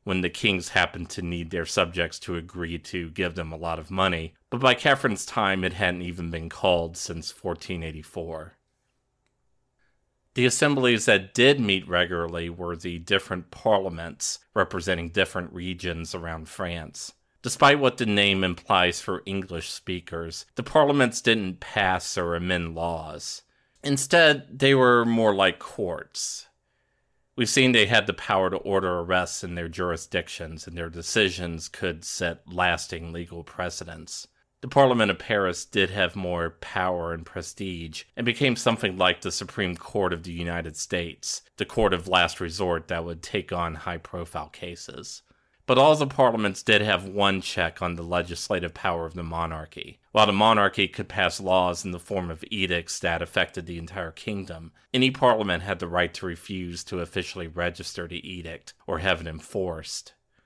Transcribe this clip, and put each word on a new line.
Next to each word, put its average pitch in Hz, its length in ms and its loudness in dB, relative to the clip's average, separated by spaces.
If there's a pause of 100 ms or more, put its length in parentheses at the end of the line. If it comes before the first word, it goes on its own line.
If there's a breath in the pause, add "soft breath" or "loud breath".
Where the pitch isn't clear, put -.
when 92 180 0
the 87 80 0
kings 95 400 0
happened 87 400 0
to - 100 -10
need 85 300 -6
their 85 160 -4
subjects 85 540 -2
to 90 160 -8
agree 85 420 -8
to 85 320 -8
give 87 240 -4
them 80 180 -8
a 80 60 -12
lot 82 200 -4
of 78 120 -14
money, 92 420 0 (160)
but 123 120 -6
by 131 120 6
Catherine's 131 540 2
time 98 360 0
it 90 120 0
hadn't 90 260 0
even 87 300 -8
been 82 180 -8
called 85 480 0
since - 340 -10
fourteen 87 520 -8
eighty-four. 80 720 -12 (1800)
The 127 120 2
assemblies 127 580 4
that 95 300 4
did 135 260 6
meet 98 260 0
regularly 85 640 0
were 87 280 -6
the 85 220 -8
different 90 520 -2
parliaments 92 880 -2 (160)
representing 90 560 0
different 90 420 -2
regions 87 640 -8
around 82 340 -10
France. 85 640 -10 (300)
Despite 139 360 4
what 131 200 2
the 120 80 0
name 101 360 4
implies 90 600 2
for 92 240 -6
English 95 420 -6
speakers, 82 840 -10
the 123 80 -6
parliaments 143 580 2
didn't 104 400 0
pass 92 560 0
or 85 180 -2
amend 85 400 -2
laws. 80 680 -8 (400)
Instead, 143 800 4
they 139 140 8
were 123 300 8
more 113 300 4
like 95 240 4
courts. - 880 -8 (880)
We've 117 140 0
seen 127 240 6
they 110 140 8
had 104 200 4
the 98 60 -2
power 95 380 2
to 92 80 -4
order 92 400 0
arrests 90 440 -2
in 90 120 -10
their 85 140 -6
jurisdictions, 85 960 -6
and 85 100 -14
their 82 140 -8
decisions 85 800 -2
could 85 360 -6
set - 420 -6
lasting 87 640 -2
legal 85 300 -12
precedents. 85 840 -10 (320)
The 127 80 -12
Parliament 123 420 6
of 87 80 0
Paris 98 460 0
did 95 240 2
have 92 260 0
more 87 360 -2
power 87 640 -4
and 82 100 -10
prestige, 85 800 -10 (100)
and 117 120 -2
became 120 300 2
something 110 420 0
like 90 240 4
the 92 100 -4
Supreme 90 420 -4
Court 92 380 -2
of 85 120 -6
the 87 80 -10
United 85 440 -6
States, - 640 -6 (160)
the 101 80 -4
court 101 300 4
of 87 140 -2
last 90 320 4
resort 87 480 -2
that 85 180 -4
would 85 160 -10
take - 320 -6
on 85 200 -2
high-profile 82 760 -10
cases. - 720 -14 (420)
But 127 140 4
all 151 160 8
the 151 120 2
parliaments 113 580 2
did 107 180 6
have 98 220 0
one 98 360 2
check 85 400 -4
on 87 140 -4
the 85 80 -8
legislative 87 720 -4
power 85 320 -4
of 80 80 -12
the 87 80 -8
monarchy. 82 800 -8 (100)
While 107 160 6
the 104 60 6
monarchy 101 560 6
could - 200 -8
pass 92 300 0
laws 92 460 2
in 92 80 -6
the 90 80 -8
form 92 280 -4
of 80 220 -10
edicts 90 480 -2
that 85 240 -2
affected 85 440 -2
the 85 120 -10
entire 87 320 -10
kingdom, 87 640 -10 (200 soft breath)
any 131 200 4
parliament 107 500 4
had 92 160 -4
the 90 80 -6
right 87 280 0
to - 120 -10
refuse 87 580 -8
to - 140 -8
officially 87 480 -6
register 87 640 -8
the 85 200 -12
edict 82 460 -14 (140)
or 85 100 -2
have 85 220 2
it 82 80 -10
enforced. 80 880 -8 (320)